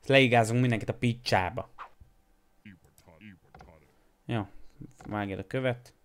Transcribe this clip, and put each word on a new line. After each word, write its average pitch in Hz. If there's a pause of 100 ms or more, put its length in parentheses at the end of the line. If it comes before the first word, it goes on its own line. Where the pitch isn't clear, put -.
Leigázunk 120
mindenkit 120
a 110
picsába. 113 (2500)
Jó, 113 (580)
vágjad 98
a -
követ. 127 (120)